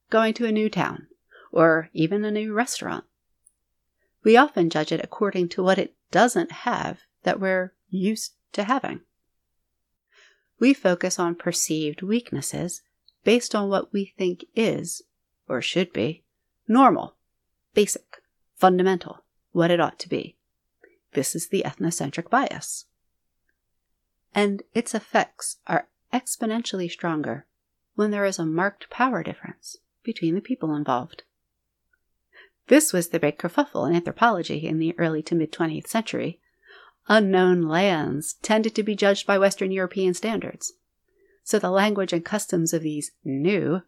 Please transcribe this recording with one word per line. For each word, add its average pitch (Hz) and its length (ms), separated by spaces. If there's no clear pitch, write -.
going 220 240
to 233 100
a 220 60
new 214 180
town - 380
or 160 420
even 190 300
a 214 80
new 214 220
restaurant. - 520
We 220 140
often 220 320
judge 156 220
it 165 120
according 190 460
to - 140
what 185 140
it - 180
doesn't 202 420
have - 500
that - 160
we're 185 340
used 196 440
to 208 100
having. 254 380
We 254 140
focus 185 460
on 170 160
perceived 156 680
weaknesses 175 800
based 240 300
on 202 160
what 196 220
we 196 260
think 180 280
is, 175 480
or 127 140
should 185 300
be, 143 320
normal, 233 480
basic, - 480
fundamental, 185 680
what 170 200
it 175 80
ought - 200
to - 100
be. - 280
This - 220
is 165 120
the 190 160
ethnocentric - 680
bias. - 560
And 202 300
its 233 200
effects - 640
are - 220
exponentially 226 760
stronger 147 560
when 208 160
there 202 140
is 190 140
a 165 60
marked 175 440
power 240 320
difference - 560
between 170 340
the 202 60
people 160 340
involved. 139 480
This 302 260
was 175 160
the 160 100
big 147 180
kerfuffle - 500
in 170 80
anthropology 170 720
in 160 120
the 160 180
early 160 260
to - 120
mid 156 160
twentieth 156 360
century. 165 520
Unknown 185 560
lands 156 800
tended 220 340
to 220 80
be 208 120
judged 202 320
by 202 100
Western 196 340
European 190 420
standards. - 600
So - 160
the 185 100
language 196 440
and 170 100
customs 170 500
of 165 80
these 151 300
new 156 640